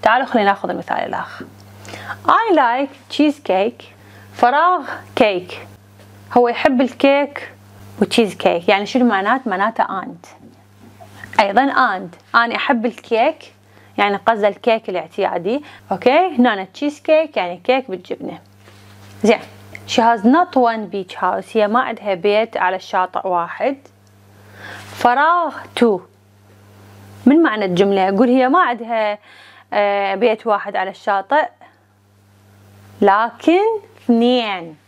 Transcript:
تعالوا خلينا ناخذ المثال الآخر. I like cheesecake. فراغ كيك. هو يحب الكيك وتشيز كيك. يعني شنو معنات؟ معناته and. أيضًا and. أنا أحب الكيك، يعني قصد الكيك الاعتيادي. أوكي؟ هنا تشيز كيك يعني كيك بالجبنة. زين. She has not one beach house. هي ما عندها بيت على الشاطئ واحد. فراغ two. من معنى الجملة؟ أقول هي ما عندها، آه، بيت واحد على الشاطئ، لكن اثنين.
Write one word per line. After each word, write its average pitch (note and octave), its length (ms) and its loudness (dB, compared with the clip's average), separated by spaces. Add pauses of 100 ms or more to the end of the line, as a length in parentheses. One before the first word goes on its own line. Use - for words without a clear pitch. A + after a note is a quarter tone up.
تعالوا A3+ 240 2
خلينا G3+ 240 0
ناخذ G3 200 -2
المثال F#3 280 -6
الآخر. - 480 -10 (800)
I G#4 280 2
like C4+ 640 -2
cheesecake. A3+ 680 0 (500)
فراغ D4 560 2 (260)
كيك. F#3+ 520 -2 (720)
هو A#3+ 100 4
يحب B3 340 0
الكيك C#4 720 0 (500)
وتشيز G3 340 0
كيك. F3 340 0
يعني G3+ 160 2
شنو B3 200 0
معنات؟ A3 420 0
معناته G3+ 360 -2
and. F3 440 -8 (1120)
أيضًا G#3 260 4
and. G3 680 -2
أنا A#3 200 2
أحب A3+ 300 -2
الكيك، A#3+ 680 -2 (440)
يعني G3+ 180 0
قصد G#3 280 0
الكيك A3 460 0
الاعتيادي. F#3 760 -4 (280)
أوكي؟ D4 480 2
هنا A3 240 2
تشيز C#4+ 360 -8
كيك D#4 380 0
يعني F3+ 260 -4
كيك C4 280 -2
بالجبنة. F3+ 480 -10 (840)
زين. G#3+ 160 4 (480)
She - 140 0
has A3+ 220 2
not D#4+ 320 2
one A3+ 380 0
beach G3 220 -8
house. F#3+ 420 -4
هي G#3 100 2
ما A#3 140 0
عندها G#3+ 320 -6
بيت G#3 440 0
على F#3 180 0
الشاطئ F#3 520 -4
واحد. F#3 500 -4 (1120)
فراغ D4+ 640 0 (240)
two. G#3+ 200 2 (1300)
من D4+ 180 4
معنى G#3+ 220 0
الجملة؟ F#3+ 440 2
أقول G3+ 180 2
هي B3+ 220 2
ما E4+ 100 4
عندها، A3+ 580 -2 (560)
آه، G3+ 420 0
بيت A3 320 0
واحد G3+ 280 -2
على F#3+ 140 -4
الشاطئ، G3 560 -2 (1600)
لكن A#3 600 2 (440)
اثنين. A3+ 680 0 (120)